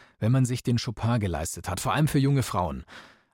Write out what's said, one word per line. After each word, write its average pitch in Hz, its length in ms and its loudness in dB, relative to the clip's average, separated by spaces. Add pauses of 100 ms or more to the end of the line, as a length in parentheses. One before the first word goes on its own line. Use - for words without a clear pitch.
(200)
wenn 107 120 2
man 131 140 4
sich 120 180 -2
den 120 140 2
Chopin 117 420 -2
geleistet 85 500 -4
hat, 101 100 -4
vor 117 140 -2
allem 147 140 4
für 156 100 0
junge 135 260 4
Frauen. 76 400 -2 (500)